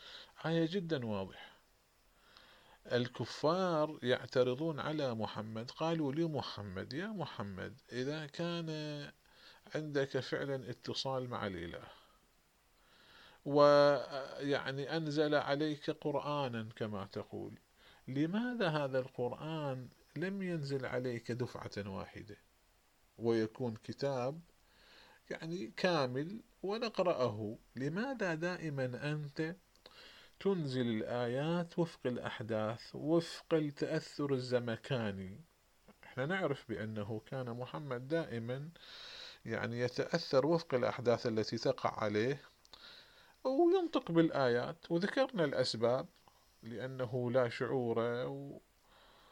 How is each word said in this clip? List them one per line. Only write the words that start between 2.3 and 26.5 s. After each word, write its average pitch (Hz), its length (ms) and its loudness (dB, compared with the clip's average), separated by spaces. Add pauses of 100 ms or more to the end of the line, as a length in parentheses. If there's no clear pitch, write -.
الكفار 151 1120 0
يعترضون 127 760 2
على 139 360 0
محمد، 110 560 -4
قالوا 160 400 0
لمحمد: 110 840 -4
"يا 175 140 -6
محمد، 101 680 -6 (180)
إذا 143 340 -4
كان 170 440 -4 (1080)
عندك 143 440 0
فعلًا 139 500 -4
اتصال 127 600 -4
مع 110 180 -4
الإله، 87 400 -8 (1600)
ويعني 143 1500 6
أنزل 151 380 2
عليك 147 560 0
قرآناً 139 840 -2
كما 104 300 -4
تقول، 101 480 -8 (540)
لماذا 196 600 0
هذا 143 320 0
القرآن 131 880 -4 (280)
لم 190 260 -4
ينزل 143 440 -2
عليك 127 460 -2
دفعة 120 460 -4
واحدة 101 600 -8 (800)
ويكون 113 640 0
كتاب 135 580 -2 (880)
يعني 175 480 -6
كامل 160 640 0 (220)